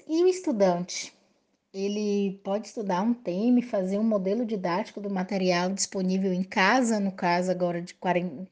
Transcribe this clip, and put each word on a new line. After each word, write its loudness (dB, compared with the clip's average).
e 0
o 6
estudante? 0
Ele -2
pode -4
estudar -2
um 2
tema 2
e -2
fazer -2
um 0
modelo 0
didático -4
do -8
material 0
disponível 0
em 0
casa, 2
no -2
caso 0
agora -2
de -12
quaren-, -2